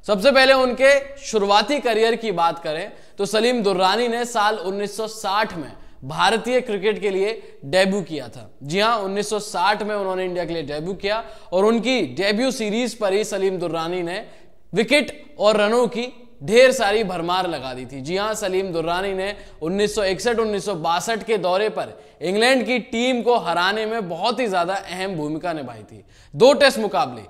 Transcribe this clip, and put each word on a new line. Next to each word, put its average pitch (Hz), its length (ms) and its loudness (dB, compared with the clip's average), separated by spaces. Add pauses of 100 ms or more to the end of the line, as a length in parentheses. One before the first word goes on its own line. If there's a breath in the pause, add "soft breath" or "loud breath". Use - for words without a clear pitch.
सबसे 208 260 4
पहले 262 200 6
उनके 262 640 2
शुरुआती 214 640 2
करियर 226 360 2
की 220 180 -4
बात 170 260 0
करें 165 340 -6 (260 loud breath)
तो 202 80 -2
सलीम 226 360 2
दुर्रानी 196 460 2
ने 240 160 -2
साल 220 300 0
उन्नीस 202 420 -6
सौ 220 120 -6
साठ 208 480 -2
में 131 160 -10 (320 soft breath)
भारतीय 202 560 2
क्रिकेट 202 400 -2
के 196 100 -2
लिए 196 540 -4
डेब्यू 185 380 2
किया 143 260 -10
था। 110 220 -18 (120)
जी 156 180 -2
हां, 226 180 2
उन्नीस 202 320 -4
सौ 214 80 -2
साठ 202 440 0
में 208 140 -4
उन्होंने 190 280 -2
इंडिया 175 200 -4
के 165 80 -6
लिए 165 100 -4
डेब्यू 151 320 -6
किया 208 300 -4 (280 loud breath)
और 185 120 4
उनकी 233 380 2
डेब्यू 202 480 0
सीरीज 220 440 -2
पर 202 180 -2
ही 208 120 2
सलीम 190 320 -2
दुर्रानी 170 460 -4
ने 185 240 -6 (480 loud breath)
विकेट 233 640 0
और 214 180 4
रनों 220 300 4
की 240 380 -6 (200)
ढेर 247 280 8
सारी 214 320 2
भरमार 180 420 -2
लगा 131 280 -6
दी 127 120 -10
थी। 135 140 -12
जी 151 160 -4
हां, 214 180 -2
सलीम 190 380 -2
दुर्रानी 175 420 -2
ने 196 220 -4 (260 loud breath)
उन्नीस 202 320 0
सौ 214 100 0
इकसठ 202 340 0
उन्नीस 214 260 -2
सौ 202 100 -4
बासठ 175 480 -2
के 214 160 0
दौरे 185 300 0
पर - 320 -8 (220 loud breath)
इंग्लैंड 220 440 2
की 247 120 0
टीम 240 440 -2
को 240 140 4
हराने 185 500 0
में 220 220 -4
बहुत 196 320 -2
ही 254 80 0
ज्यादा 185 260 0
अहम 190 400 -6
भूमिका 156 380 -4
निभाई 127 260 -10
थी। 107 260 -20 (320 soft breath)
दो 233 160 8
टेस्ट 269 260 4
मुकाबले, 156 520 -2